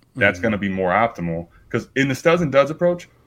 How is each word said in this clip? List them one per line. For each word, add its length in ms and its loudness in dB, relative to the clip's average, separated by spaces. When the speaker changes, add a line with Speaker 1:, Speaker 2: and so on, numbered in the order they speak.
Speaker 1:
that's 240 2
Speaker 2:
Mm-hmm. 60 -14
Speaker 1:
gonna 140 0
be 100 -4
more 220 0
optimal. 580 -2
'Cause 280 -6
in 120 2
the 60 -2
studs 280 2
and 100 -2
duds 180 4
approach, 380 -2